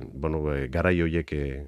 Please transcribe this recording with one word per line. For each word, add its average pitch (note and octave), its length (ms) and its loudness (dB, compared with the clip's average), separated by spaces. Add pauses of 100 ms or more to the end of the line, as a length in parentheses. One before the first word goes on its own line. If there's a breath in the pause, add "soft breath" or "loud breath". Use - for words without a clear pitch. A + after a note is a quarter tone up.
(140)
bueno, D#2 300 -2
be, C#2 260 0
garai F2 320 4
horiek, E2 320 0
eh, C#2+ 340 -4